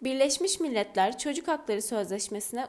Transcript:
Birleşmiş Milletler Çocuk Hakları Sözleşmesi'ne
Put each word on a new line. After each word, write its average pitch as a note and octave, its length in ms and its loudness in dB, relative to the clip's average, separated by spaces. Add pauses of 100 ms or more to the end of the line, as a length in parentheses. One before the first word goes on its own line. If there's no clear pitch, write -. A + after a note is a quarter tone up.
Birleşmiş C4+ 580 2
Milletler A3 580 2
Çocuk C#4+ 300 -2
Hakları D4 340 0
Sözleşmesi'ne G#3+ 880 -2